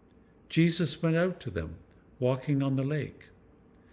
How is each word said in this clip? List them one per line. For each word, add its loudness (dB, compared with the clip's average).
Jesus 2
went 2
out 2
to -10
them, -6
walking 0
on 0
the 0
lake. -6